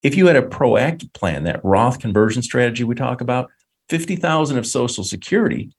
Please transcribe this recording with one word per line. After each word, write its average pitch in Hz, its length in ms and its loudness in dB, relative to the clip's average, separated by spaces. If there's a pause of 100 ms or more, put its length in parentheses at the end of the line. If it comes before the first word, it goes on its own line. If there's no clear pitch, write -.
If 143 140 2
you 185 120 6
had 160 80 6
a 131 40 6
proactive 131 720 0
plan, 76 320 -4
that 82 180 -4
Roth 101 360 2
conversion 110 420 0
strategy 120 440 -2
we 117 100 -2
talk 123 260 -4
about, 123 300 -4 (400)
fifty 165 260 -4
thousand 156 400 0
of 120 100 -4
Social 120 380 -4
Security 117 760 -2